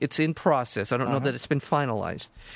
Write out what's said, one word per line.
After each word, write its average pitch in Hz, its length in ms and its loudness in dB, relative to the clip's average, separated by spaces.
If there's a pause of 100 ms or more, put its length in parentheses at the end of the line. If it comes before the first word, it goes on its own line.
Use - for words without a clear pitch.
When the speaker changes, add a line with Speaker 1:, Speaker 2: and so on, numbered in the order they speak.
Speaker 1:
It's 143 180 0
in 160 140 2
process. 127 580 2
I 123 60 4
don't 127 100 0
know 135 80 2
Speaker 2:
Uh-huh. 127 80 0
Speaker 1:
that 135 100 0
it's - 120 -10
been 143 140 2
finalized, 113 680 -2 (280)